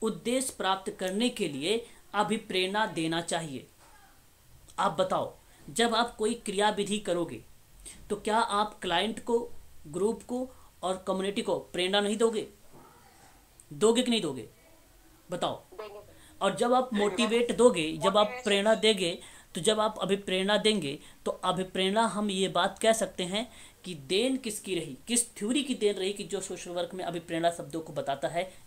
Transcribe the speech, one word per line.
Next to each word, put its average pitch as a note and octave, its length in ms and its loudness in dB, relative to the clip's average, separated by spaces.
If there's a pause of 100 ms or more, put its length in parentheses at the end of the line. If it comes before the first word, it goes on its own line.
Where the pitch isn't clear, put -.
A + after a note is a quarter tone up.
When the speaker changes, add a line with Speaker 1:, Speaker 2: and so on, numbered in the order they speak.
Speaker 1:
उद्देश्य A3+ 560 -2
प्राप्त F#3+ 420 -2
करने G3 320 0
के G3+ 180 -4
लिए E3+ 360 -2 (300)
अभिप्रेरणा G3+ 720 0
देना E3 360 -2
चाहिए। D#3+ 440 -6 (1120)
आप F#3 200 2
बताओ, F#3 340 0 (340)
जब A3 280 2
आप A#3 200 0
कोई A3+ 200 0
क्रिया G3+ 360 0
विधि G3+ 280 0
करोगे E3+ 420 -2 (680)
तो G#3 80 -2
क्या G#3+ 200 0
आप G#3 440 0
क्लाइंट F#3+ 420 0
को, A#3 140 2 (500)
ग्रुप G3+ 360 -2
को B3+ 240 -4 (360)
और F#3 240 -2
कम्युनिटी G3 340 -2
को F#3+ 160 0 (160)
प्रेरणा F#3 280 2
नहीं G#3 160 0
दोगे? A3 300 0 (1200)
दोगे A3 320 4
कि B3 80 0
नहीं A3 100 2
दोगे, C3 260 -6 (840)
बताओ। E3+ 260 -2 (180)
Speaker 2:
देंगे। G#3 260 -14 (420)
Speaker 1:
और G3 140 2
जब A#3+ 180 2
आप B3+ 120 6
Speaker 2:
देंगे। G#3 180 0
Speaker 1:
मोटिवेट A3+ 500 2
दोगे, E3+ 400 6
जब D#3+ 140 0
आप G3 100 4
Speaker 2:
मोटिवेशन। A3+ 260 2
Speaker 1:
प्रेरणा G3+ 320 4
देंगे, F#3 420 2 (380)
तो F3+ 60 -4
जब G#3+ 180 4
आप A3 220 0
अभिप्रेरणा G3 580 2
देंगे, G3 380 0 (280)
तो - 80 -2
अभिप्रेरणा F#3+ 720 0
हम G#3 240 -2
ये F#3+ 180 2
बात F3+ 300 0
कह A3 140 6
सकते F#3+ 320 -2
हैं G#3 220 -4 (380)
कि F3+ 80 -8 (140)
देन A#3+ 320 2
किसकी G3+ 360 -6
रही, D3 220 -6 (100)
किस A#3+ 280 0
थ्योरी B3+ 280 0
की B3+ 120 -2
देन G3+ 200 2
रही F#3+ 180 -2
कि G3+ 120 -8
जो F#3 160 -4
सोशल F3+ 300 -10
वर्क F3 220 -4
में F#3 100 -8
अभिप्रेरणा E3+ 480 -2
शब्दों D#3+ 300 -6
को D#3+ 120 -12
बताता C#3+ 340 -2
है, F3 240 -4 (160)